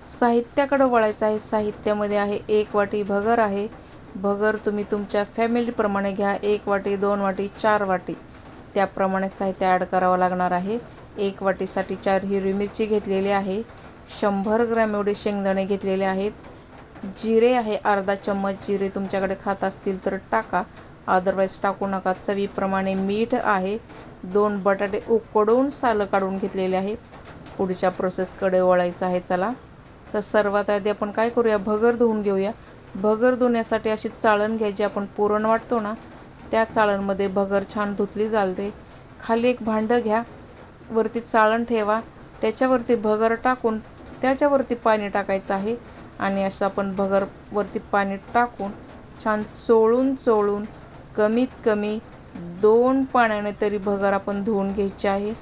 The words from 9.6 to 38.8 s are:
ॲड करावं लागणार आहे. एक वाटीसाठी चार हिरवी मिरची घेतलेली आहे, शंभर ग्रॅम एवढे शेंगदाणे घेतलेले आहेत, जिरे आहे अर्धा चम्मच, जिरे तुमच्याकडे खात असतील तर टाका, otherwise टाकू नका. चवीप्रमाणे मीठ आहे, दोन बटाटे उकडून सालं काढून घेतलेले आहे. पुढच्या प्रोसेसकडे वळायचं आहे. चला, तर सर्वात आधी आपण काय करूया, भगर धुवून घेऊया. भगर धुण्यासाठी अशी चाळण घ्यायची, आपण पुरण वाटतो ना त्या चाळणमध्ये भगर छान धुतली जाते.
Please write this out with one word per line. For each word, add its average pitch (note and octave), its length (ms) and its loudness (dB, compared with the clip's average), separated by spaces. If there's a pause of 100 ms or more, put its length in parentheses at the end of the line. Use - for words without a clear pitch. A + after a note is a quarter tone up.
ॲड F#3 160 4
करावं F#3 340 2
लागणार F3+ 340 2
आहे. F#3+ 260 -2 (420)
एक G3 240 -2
वाटीसाठी F#3+ 520 -2
चार G3 300 0
हिरवी G3 280 0
मिरची G3+ 320 -2
घेतलेली G3+ 460 0
आहे, G3 300 0 (500)
शंभर G#3 540 0
ग्रॅम A3+ 300 0
एवढे G3+ 200 0
शेंगदाणे G3 500 -2
घेतलेले G3 400 0
आहेत, F#3+ 260 -2 (840)
जिरे A3+ 360 4
आहे G#3+ 320 0
अर्धा G3+ 320 2
चम्मच, G3 500 -4
जिरे G3 280 -2
तुमच्याकडे F#3+ 480 -2
खात G3 200 -2
असतील F#3+ 420 -4
तर F#3+ 120 -2 (140)
टाका, A3 320 -2 (460)
otherwise F#3 520 2
टाकू G3 260 -2
नका. F#3+ 280 -2
चवीप्रमाणे F#3+ 800 -2
मीठ G3+ 400 0
आहे, G3 420 0 (460)
दोन G3+ 400 2
बटाटे G3 360 0 (100)
उकडून A3+ 600 2
सालं A3+ 360 0
काढून F#3+ 320 0
घेतलेले F#3+ 380 -2
आहे. G3 180 -2 (640)
पुढच्या F#3 320 0
प्रोसेसकडे F#3 720 0
वळायचं F3+ 460 2
आहे. F3+ 140 0
चला, F#3 300 -2 (640)
तर G#3+ 60 -2
सर्वात G3+ 500 0
आधी G#3 200 0
आपण G#3 220 -2
काय A3 180 0
करूया, A#3 300 2
भगर G#3+ 360 2
धुवून A3+ 260 2
घेऊया. G3 300 0 (440)
भगर G#3+ 400 2
धुण्यासाठी A3+ 540 0
अशी G#3+ 220 -2
चाळण G#3+ 460 2
घ्यायची, G#3 260 -2
आपण G3+ 240 -2
पुरण G#3 380 0
वाटतो A3+ 340 0
ना G#3 140 -4 (580)
त्या A3 140 4
चाळणमध्ये G3 640 0
भगर G3 340 0 (100)
छान G#3 220 -2
धुतली G#3 340 -2
जाते. G3+ 400 -2 (520)